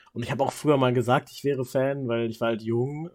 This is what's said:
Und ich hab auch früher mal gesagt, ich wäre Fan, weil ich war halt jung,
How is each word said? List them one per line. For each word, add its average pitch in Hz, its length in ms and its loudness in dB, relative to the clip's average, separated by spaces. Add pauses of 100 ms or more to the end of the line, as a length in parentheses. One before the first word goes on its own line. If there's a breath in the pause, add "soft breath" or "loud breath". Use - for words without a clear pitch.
(120 soft breath)
Und 117 120 -6
ich 131 80 -4
hab 117 80 0
auch 131 120 0
früher 151 240 2
mal 127 160 4
gesagt, 123 380 2
ich - 140 -10
wäre 135 200 0
Fan, 135 440 -2
weil 117 200 0
ich 110 120 -8
war 117 80 0
halt 113 140 -2
jung, 135 520 -2